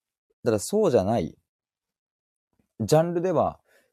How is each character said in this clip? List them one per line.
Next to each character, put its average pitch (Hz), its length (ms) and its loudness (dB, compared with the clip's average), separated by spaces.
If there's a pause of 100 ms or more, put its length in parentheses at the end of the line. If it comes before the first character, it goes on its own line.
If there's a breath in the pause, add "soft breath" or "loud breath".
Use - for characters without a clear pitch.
(460)
た 120 60 2
だ 107 80 2
そ 214 240 -2
う 175 80 2
じ 123 60 4
ゃ 95 60 2
な 110 160 0
い、 82 160 -6 (1400)
ジ 110 160 0
ャ 156 60 4
ン 170 140 -2
ル 170 60 -4
で 185 100 -2
は、 104 280 -2 (340)